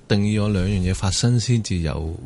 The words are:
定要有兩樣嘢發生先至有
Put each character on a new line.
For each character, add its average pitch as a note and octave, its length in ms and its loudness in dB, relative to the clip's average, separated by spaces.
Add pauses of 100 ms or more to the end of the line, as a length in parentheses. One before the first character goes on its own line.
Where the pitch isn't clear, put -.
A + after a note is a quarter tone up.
定 G#2 240 2
要 G#2+ 100 0
有 G#2 60 0
兩 F#2+ 180 0
樣 F#2 240 0
嘢 F#2+ 40 2
發 F#2+ 180 0
生 B2 260 2
先 A#2 240 0
至 F#2+ 160 -4
有 D#2+ 480 -4